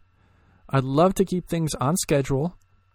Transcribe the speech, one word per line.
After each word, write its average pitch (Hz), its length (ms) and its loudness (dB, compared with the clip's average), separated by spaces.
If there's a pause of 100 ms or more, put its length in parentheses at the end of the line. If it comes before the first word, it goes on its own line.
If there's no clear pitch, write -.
(680)
I'd 135 140 0
love 151 320 2
to 196 100 2
keep 180 220 -4
things 165 280 -4
on 139 220 -2
schedule, 139 600 -2 (380)